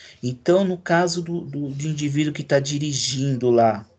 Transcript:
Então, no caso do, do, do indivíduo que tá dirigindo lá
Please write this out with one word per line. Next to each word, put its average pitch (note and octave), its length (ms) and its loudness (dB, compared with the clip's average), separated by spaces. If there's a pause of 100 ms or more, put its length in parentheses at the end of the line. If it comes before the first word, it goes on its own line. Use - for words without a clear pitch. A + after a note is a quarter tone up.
(240)
Então, F3 400 2
no F3+ 140 0
caso F3 440 0
do, E3+ 200 -6
do, C#3 280 -8
do C#3 160 -8
indivíduo D3 460 -2
que D3 120 -8
tá C#3+ 180 2
dirigindo C#3 920 -2
lá A2+ 340 4 (120)